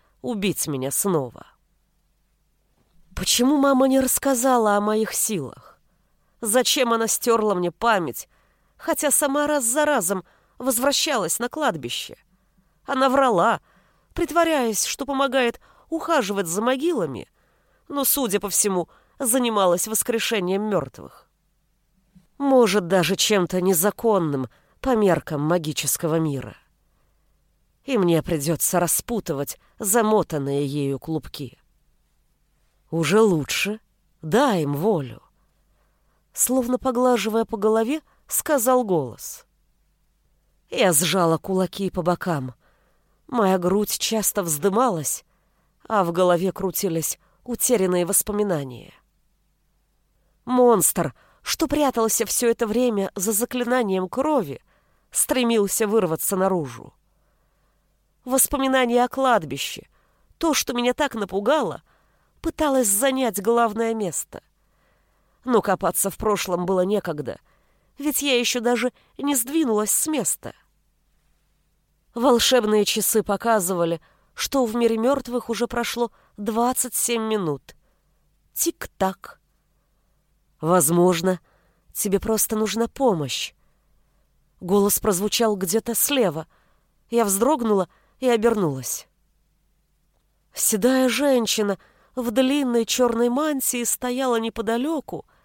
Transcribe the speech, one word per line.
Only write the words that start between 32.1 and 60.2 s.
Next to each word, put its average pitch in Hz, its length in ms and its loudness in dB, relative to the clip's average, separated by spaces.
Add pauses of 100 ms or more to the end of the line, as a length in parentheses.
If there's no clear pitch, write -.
«Уже 165 300 2
лучше. 196 580 0 (420)
Дай 196 420 2
им 143 120 -2
волю», 143 480 -2 (1080)
словно 247 460 0
поглаживая 233 640 2
по 220 120 -6
голове, 220 440 0 (260)
сказал 254 560 2
голос. 147 640 -4 (1200)
Я 208 220 2
сжала 165 460 2
кулаки 185 520 -2
по 185 120 -6
бокам. 160 540 -2 (720)
Моя 196 300 2
грудь 190 400 0
часто 208 460 -2
вздымалась, 175 800 -2 (640)
а 208 160 2
в 170 80 -2
голове 180 400 2
крутились 170 680 -4 (240)
утерянные 190 600 0
воспоминания. 180 880 -4 (1500)
Монстр, 233 680 4 (280)
что - 260 -4
прятался 247 580 0
все 233 240 0
это 226 180 0
время 220 480 0
за 202 160 -2
заклинанием 220 800 -2
крови, 254 520 -2 (500)
стремился 233 760 0
вырваться 196 480 0
наружу. 180 580 -2 (1300)
Воспоминания 254 800 2
о 247 60 0
кладбище, 202 800 -2 (500)